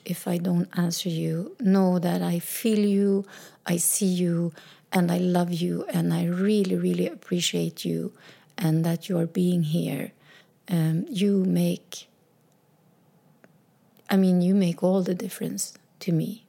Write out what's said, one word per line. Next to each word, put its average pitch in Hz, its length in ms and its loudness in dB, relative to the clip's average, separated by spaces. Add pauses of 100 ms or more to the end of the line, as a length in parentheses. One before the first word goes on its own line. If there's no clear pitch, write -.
if - 220 -8
I 175 120 0
don't 175 380 0
answer 175 340 -2
you. 165 500 -4
Know 190 380 4
that 175 240 0
I 175 160 0
feel 214 400 -2
you, 202 480 2 (400)
I 175 100 0
see - 300 0
you, 170 460 0 (380)
and 175 220 2
I 180 60 0
love 175 340 0
you, 175 360 -2
and 170 260 0
I 170 100 0
really, 190 520 0
really 180 300 0
appreciate 175 800 -4
you, 82 280 -4 (440)
and 160 280 0
that 170 240 -2
you 180 100 0
are 170 80 0
being 180 380 0
here. - 480 -4 (560)
Um, 160 400 0
you 202 360 2
make, 175 640 -2 (2000)
I 196 80 2
mean, 185 240 4
you 180 140 4
make 180 280 2
all 185 200 2
the 180 120 -2
difference - 600 -8 (260)
to - 120 -4
me. 165 360 -2